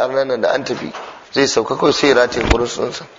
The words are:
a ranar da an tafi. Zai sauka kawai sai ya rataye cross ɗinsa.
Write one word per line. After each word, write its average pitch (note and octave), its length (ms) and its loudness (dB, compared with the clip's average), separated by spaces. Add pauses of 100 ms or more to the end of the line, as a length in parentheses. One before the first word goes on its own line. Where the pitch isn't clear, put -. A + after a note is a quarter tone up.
a B2+ 40 0
ranar C3 320 -2
da G#2 120 0
an C3+ 120 -2
tafi. B2 280 -6 (420)
Zai C3+ 140 2
sauka A#2+ 280 0
kawai D3 180 2
sai - 160 2
ya B2+ 60 6
rataye B2 340 2
cross A#2+ 280 0
ɗinsa. - 260 -6 (160)